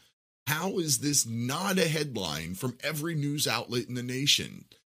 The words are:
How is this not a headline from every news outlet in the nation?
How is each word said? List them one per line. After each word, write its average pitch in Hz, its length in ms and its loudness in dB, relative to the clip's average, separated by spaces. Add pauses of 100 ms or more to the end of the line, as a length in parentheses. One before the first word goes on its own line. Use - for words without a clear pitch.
(460)
How 170 320 0
is 151 220 2
this 143 260 2
not 139 540 0
a 170 80 4
headline 98 680 -2
from 123 300 -4
every 156 320 -2
news 143 320 0
outlet 117 400 0
in 123 80 -6
the 123 80 -4
nation? 123 600 0 (280)